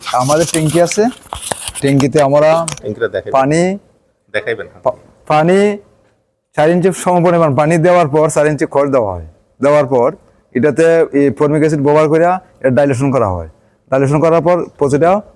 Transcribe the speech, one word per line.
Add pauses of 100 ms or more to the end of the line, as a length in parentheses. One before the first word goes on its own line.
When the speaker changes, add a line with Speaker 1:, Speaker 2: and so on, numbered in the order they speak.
(120)
Speaker 1:
আমাদের
ট্যাঙ্কি
আছে, (760)
ট্যাঙ্কিতে
আমরা (120)
Speaker 2:
ট্যাঙ্কিটা
দেখাইবেন।
Speaker 1:
পানি (540)
Speaker 2:
দেখাইবেন। (160)
Speaker 1:
পা-, (300)
পানি (800)
চার
ইঞ্চি
সম
পরিমাণ
পানি
দেওয়ার
পর
চার
ইঞ্চি
খড়
দেওয়া
হয়। (360)
দেওয়ার
পর (400)
এটাতে
এই
ফর্মিক
অ্যাসিড
ব্যবহার
করে
এটা
ডাইলেশন
করা
হয়। (420)
ডাইলেশন
করার
পর (140)
প্রতিটা (160)